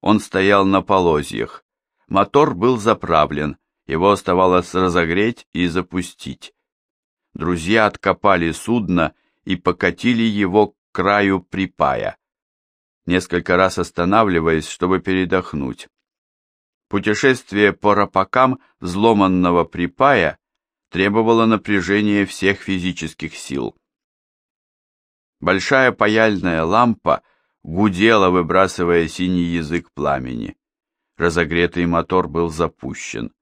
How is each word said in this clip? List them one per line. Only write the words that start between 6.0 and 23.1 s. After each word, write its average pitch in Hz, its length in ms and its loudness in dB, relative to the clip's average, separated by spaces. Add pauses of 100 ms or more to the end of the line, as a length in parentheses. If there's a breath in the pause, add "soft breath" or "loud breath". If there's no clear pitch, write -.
Друзья 90 480 0
откопали 95 640 0
судно 87 640 -2 (300)
и 92 120 -4
покатили 98 680 -2
его 104 460 2
к - 60 -18 (160)
краю 95 520 0
припая, 69 720 -4 (880)
несколько 87 540 -2
раз 92 200 2
останавливаясь, 87 880 0
чтобы 90 340 -2
передохнуть. 90 880 -4 (1000)
Путешествие 104 840 0
по 104 200 0
рапакам 104 640 0 (220 soft breath)
взломанного 92 840 2
припая 87 760 0 (500)
требовало 110 560 2
напряжения 104 800 0
всех 98 380 -2
физических 85 720 -8